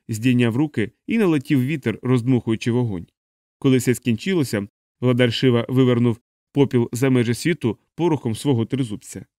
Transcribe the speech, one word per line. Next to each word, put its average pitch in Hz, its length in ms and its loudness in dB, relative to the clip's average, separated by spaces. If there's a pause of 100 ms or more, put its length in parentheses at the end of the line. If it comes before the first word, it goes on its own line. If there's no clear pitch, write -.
здійняв 120 480 0
руки, 135 360 -2 (140)
і 226 120 -2
налетів 151 480 0
вітер, 131 360 -4
роздмухуючи 120 680 0
вогонь. 113 360 -4 (520)
Коли 131 180 4
все 123 180 0
скінчилося, 117 720 -2 (320)
владар 123 320 2
Шива 120 360 0
вивернув 120 520 2 (320)
попіл 127 400 2
за 123 180 0
межі 120 240 2
світу 123 440 -2 (160)
порохом 151 400 -2
свого 113 320 0
тризубця. 107 600 -8 (120)